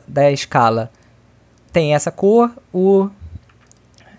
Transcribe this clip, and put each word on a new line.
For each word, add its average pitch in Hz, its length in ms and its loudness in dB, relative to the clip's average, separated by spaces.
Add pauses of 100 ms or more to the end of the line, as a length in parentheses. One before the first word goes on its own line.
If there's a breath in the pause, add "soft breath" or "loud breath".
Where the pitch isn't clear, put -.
da 143 240 0
escala 117 600 -2 (800 soft breath)
tem 151 240 0
essa 147 160 -4
cor, 233 400 0 (220)
o... 196 360 0 (1080 soft breath)